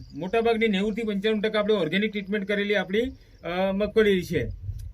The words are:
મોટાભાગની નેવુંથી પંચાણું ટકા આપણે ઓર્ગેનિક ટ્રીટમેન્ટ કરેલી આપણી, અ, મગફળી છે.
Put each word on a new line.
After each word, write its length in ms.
મોટાભાગની 540
નેવુંથી 360
પંચાણું 380
ટકા 180
આપણે 140
ઓર્ગેનિક 380
ટ્રીટમેન્ટ 360
કરેલી 280
આપણી, 260
અ, 300
મગફળી 500
છે. 240